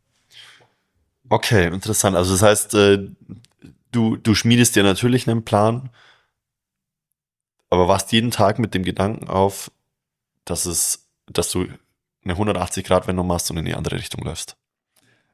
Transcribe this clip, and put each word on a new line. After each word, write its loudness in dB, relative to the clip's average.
Okay, 2
interessant. -2
Also 2
das 2
heißt, 2
äh, 4
du, 0
du 2
schmiedest 4
dir 6
natürlich 2
einen -2
Plan, 0
aber 2
wachst 0
jeden 2
Tag 0
mit -4
dem -2
Gedanken -4
auf, -2
dass -6
es, -4
dass -4
du -4
eine -4
hundertachtzig -4
Grad 0
Wendung -2
machst -4
und -8
in -6
die -6
andere -6
Richtung -6
läufst. -12